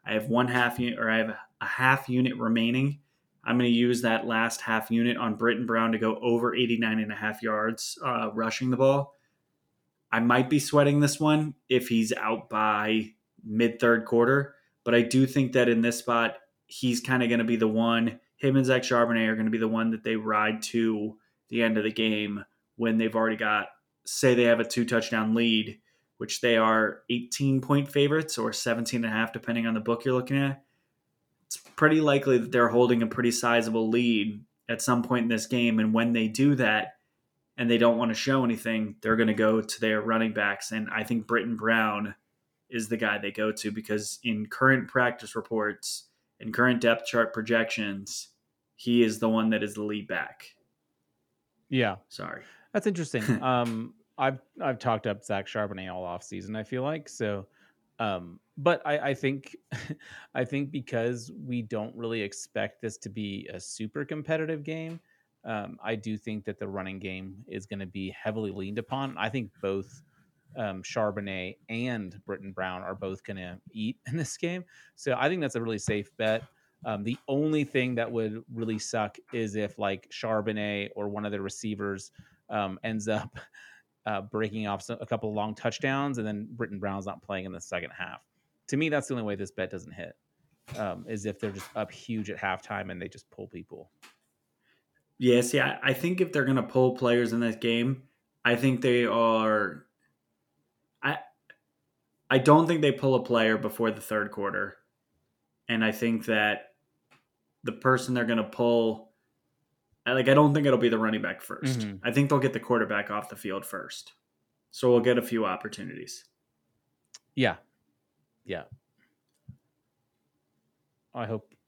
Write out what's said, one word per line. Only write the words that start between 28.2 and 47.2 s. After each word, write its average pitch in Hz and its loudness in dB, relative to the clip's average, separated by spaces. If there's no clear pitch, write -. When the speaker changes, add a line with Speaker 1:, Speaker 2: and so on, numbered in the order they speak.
Speaker 1:
or 113 -2
seventeen 117 -2
and 110 -2
a 110 0
half, 113 0
depending 117 -2
on 113 0
the 110 0
book 117 -2
you're 131 2
looking 127 0
at. 139 -2
It's - -10
pretty 156 4
likely 139 6
that 113 -2
they're 120 6
holding 120 6
a 113 0
pretty 120 0
sizable 113 2
lead 110 2
at 117 -4
some 120 2
point 120 0
in 117 0
this 113 0
game. 120 2
And 107 2
when 117 2
they 113 2
do 135 4
that 107 0
and 120 0
they 117 6
don't 117 6
wanna 117 0
show 135 2
anything, 110 -2
they're 110 2
gonna 110 4
go 110 4
to - -8
their 110 2
running 113 0
backs. 101 -2
And 107 -4
I 107 -4
think 113 -2
Britton 113 0
Brown 107 2
is 113 -6
the 113 -2
guy 107 0
they 101 -6
go 107 -2
to 107 -4
because 107 -6
in 107 -4
current 131 2
practice 120 0
reports 107 -6
and 113 -10
current 120 4
depth 117 2
chart 113 0